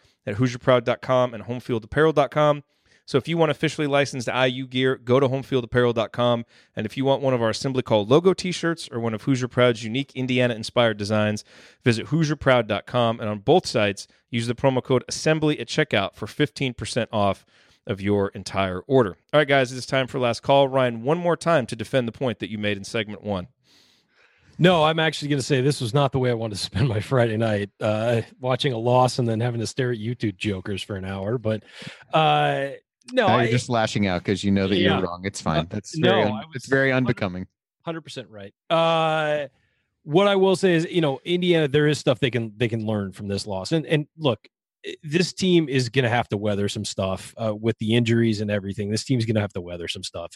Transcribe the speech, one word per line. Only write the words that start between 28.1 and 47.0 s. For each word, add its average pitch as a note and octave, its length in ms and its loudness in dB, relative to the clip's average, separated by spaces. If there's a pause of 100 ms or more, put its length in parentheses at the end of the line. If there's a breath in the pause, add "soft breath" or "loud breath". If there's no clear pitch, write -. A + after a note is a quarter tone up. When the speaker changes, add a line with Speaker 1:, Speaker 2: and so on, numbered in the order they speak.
Speaker 2:
watching B2+ 340 -2
a A2+ 40 -4
loss B2 400 4
and B2 80 0
then A2 140 0
having A#2 200 -2
to G#2+ 60 -4
stare B2+ 240 -4
at A#2+ 60 -4
YouTube G#2+ 400 -4
jokers G2 460 -6
for G#2+ 140 -8
an F#2+ 100 -10
hour. G2 320 -4
But, A2 240 -4 (500 loud breath)
uh, D3 600 0 (380)
no, B3 160 0
Speaker 3:
Now A#2+ 120 4
Speaker 2:
I A#2+ 60 2
Speaker 3:
you're A2+ 80 0
just B2 180 -2
lashing A2 360 0
out F2+ 160 0
'cause G2 220 -2
you G2+ 60 2
know G2 180 2
that G2 80 2
Speaker 2:
Yeah. - 220 2
Speaker 3:
you're F#2 100 -2
wrong. F2+ 160 -12
It's G2 160 -8
fine. - 200 0
Speaker 2:
Uh, - 100 -4
Speaker 3:
That's G#2+ 260 -10
Speaker 2:
no, D#3+ 140 2
Speaker 3:
very G3+ 140 2
un-, G#2 80 0
Speaker 2:
I G#2+ 120 -4
was D#3+ 120 -18
Speaker 3:
it's - 100 -12
very C3+ 240 2
Speaker 2:
hundred B2+ 160 2
Speaker 3:
unbecoming. F#2+ 400 -4 (400)
Speaker 2:
hundred E3 160 -8
percent C3 260 -16
right. G2+ 240 -18 (160)
Uh, D#3+ 800 0 (560)
what F#3 260 4
I G3+ 80 4
will F#3+ 200 4
say F#3 180 4
is, E3 160 2
you F3 100 0
know, C#3 240 0
Indiana, E3+ 440 2
there D3 180 4
is D3+ 120 2
stuff - 220 0
they C3 100 2
can, A2+ 280 -4
they A#2+ 100 2
can A2 160 -4
learn G#2 280 -2
from G2+ 160 -10
this G2 180 -4
loss. F#2+ 260 -6
And, D#3+ 140 0
and D3+ 220 0 (100)
look, C#3 280 -2 (380)
i-, E2 180 -10
this D#3+ 300 -2
team E3+ 380 2
is C3 180 0
gonna B2 220 0
have A#2+ 180 0
to A2 80 -2
weather G2+ 320 -2
some G#2 160 -6
stuff, F#2+ 540 -6